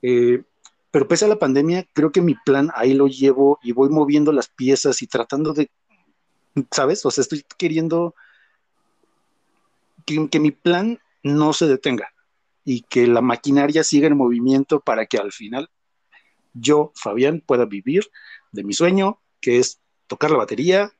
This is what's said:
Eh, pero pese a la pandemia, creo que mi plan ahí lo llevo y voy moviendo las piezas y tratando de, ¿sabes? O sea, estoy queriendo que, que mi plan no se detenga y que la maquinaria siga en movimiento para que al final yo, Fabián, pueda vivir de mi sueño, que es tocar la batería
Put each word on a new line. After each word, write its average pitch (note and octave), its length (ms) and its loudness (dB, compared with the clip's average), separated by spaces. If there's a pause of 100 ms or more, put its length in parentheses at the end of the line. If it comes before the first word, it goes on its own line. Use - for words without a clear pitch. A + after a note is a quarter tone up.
Eh, B2 420 2 (480)
pero C#3 160 0
pese F3 200 0
a - 20 4
la G#3+ 100 2
pandemia, D#3+ 540 0
creo D3+ 200 0
que F#3 100 2
mi E3+ 120 2
plan C#3 400 0
ahí B2+ 200 2
lo C#3 140 4
llevo C3+ 540 2
y A#2+ 100 -6
voy C3+ 180 2
moviendo D3+ 420 2
las C3 160 -2
piezas C3 540 -2
y A#2 40 -14
tratando C#3+ 460 -6
de, D3 180 -2 (1000)
¿sabes? D3+ 340 -2
O C3+ 60 0
sea, C#3 100 -4
estoy C#3+ 240 -6 (140)
queriendo E3 560 -2 (1900)
que, D#3 240 -4
que D#3 100 0
mi D3+ 100 2
plan F#3 480 -2 (240)
no D3+ 300 0
se D3+ 140 0
detenga C3 420 -2 (560)
y B2 180 -4
que A#2+ 240 2
la A#2+ 160 4
maquinaria C#3+ 600 0
siga D3+ 240 2
en D3 80 2
movimiento C3 640 0
para A2 260 -2
que - 120 -6
al G2+ 140 -6
final A#2+ 380 -12 (840)
yo, D3 400 0
Fabián, C3+ 520 -2
pueda B2 180 0
vivir A#2 420 -4 (460)
de G2+ 120 -12
mi G2+ 80 -8
sueño, F#3+ 480 0 (200)
que A#2+ 180 2
es - 220 -2 (260)
tocar - 240 -4
la D3 80 2
batería E3+ 600 -2